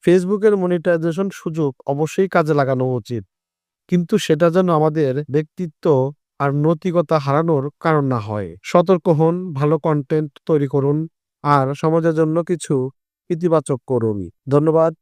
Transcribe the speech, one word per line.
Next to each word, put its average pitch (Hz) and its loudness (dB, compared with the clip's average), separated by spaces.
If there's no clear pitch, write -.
Facebook-এর 190 2
মনিটাইজেশন 175 -2
সুযোগ 156 -4
অবশ্যই 151 -2
কাজে 160 2
লাগানো 131 0
উচিত, 113 -8
কিন্তু 175 0
সেটা 165 0
যেন 180 0
আমাদের 156 0
ব্যক্তিত্ব 156 -6
আর 143 0
নৈতিকতা 165 0
হারানোর 143 0
কারণ 156 2
না 123 0
হয়। 104 -6
সতর্ক 175 2
হন, 165 2
ভালো 151 2
কনটেন্ট 156 -2
তৈরি 143 0
করুন 143 0
আর 143 4
সমাজের 165 2
জন্য 156 0
কিছু 165 -4
ইতিবাচক 160 0
করুন। 113 -2
ধন্যবাদ। 160 2